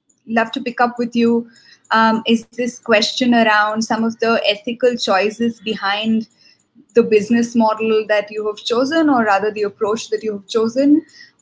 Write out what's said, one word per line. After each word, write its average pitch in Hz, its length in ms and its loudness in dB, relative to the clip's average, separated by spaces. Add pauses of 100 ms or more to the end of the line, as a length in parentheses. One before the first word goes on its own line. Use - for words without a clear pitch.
(300)
love 226 220 0
to 254 100 -8
pick 247 200 -4
up 240 180 0
with 240 160 -4
you, 233 340 2 (420)
um, 226 360 2
is 226 200 2
this 240 320 -6
question 226 540 0
around 214 480 2
some 226 220 -2
of 226 160 -4
the 226 260 0
ethical 240 520 -2
choices 214 640 -2
behind 214 640 -4 (680)
the 233 80 6
business 220 520 2
model 220 520 0
that 208 220 0
you 214 160 -6
have 208 120 -4
chosen, 294 520 0
or 247 140 2
rather 208 280 2
the 208 100 -6
approach 208 480 -4
that 214 140 -4
you 214 100 -4
have 196 140 -14
chosen. 269 580 2 (360)